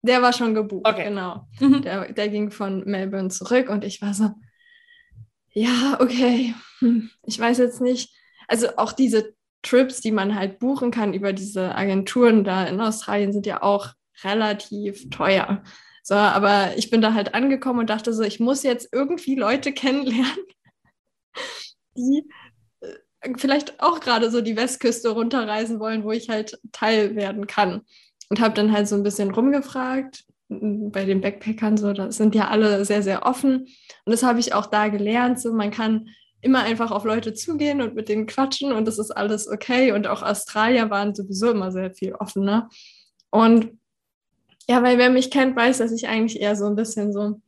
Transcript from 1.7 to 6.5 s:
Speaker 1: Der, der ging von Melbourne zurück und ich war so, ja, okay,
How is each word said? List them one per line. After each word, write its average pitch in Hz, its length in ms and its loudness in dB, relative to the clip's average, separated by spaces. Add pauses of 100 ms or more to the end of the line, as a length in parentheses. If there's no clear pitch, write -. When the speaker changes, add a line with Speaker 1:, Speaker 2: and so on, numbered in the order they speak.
Speaker 1:
Der, 185 320 -6
der 208 160 -2
ging 208 220 -4
von 190 340 -6
Melbourne 190 440 -4
zurück 247 400 0
und 208 140 -2
ich 202 180 -10
war 202 120 -4
so, 208 160 2 (1200)
ja, 247 500 0
okay, 247 540 2 (260)